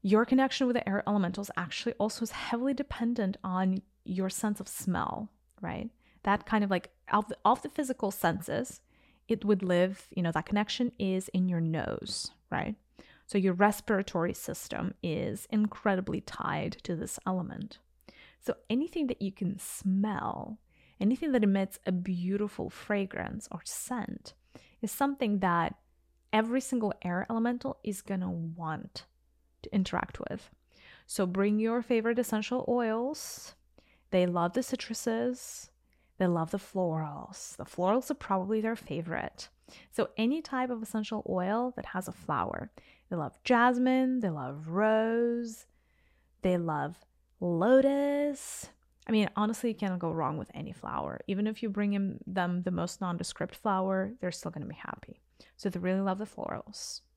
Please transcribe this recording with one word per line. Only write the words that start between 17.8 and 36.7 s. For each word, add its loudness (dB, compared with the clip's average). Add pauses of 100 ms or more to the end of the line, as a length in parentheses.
So -2 (140)
anything 0
that -4
you -2
can -4
smell, -2 (400)
anything 4
that 4
emits 2
a 0
beautiful -2
fragrance -4
or -10
scent -8 (480)
is -4
something 0
that 2 (580)
every 4
single 0 (120)
air 0
elemental 0
is -4
gonna -2
want -6 (560)
to -10
interact 0 (100)
with. -10 (580)
So 0
bring 2
your 2
favorite 2
essential 0
oils. -2 (540)
They 6
love 2
the 2
citruses. -4 (480)
They 4
love 2
the -2
florals. -4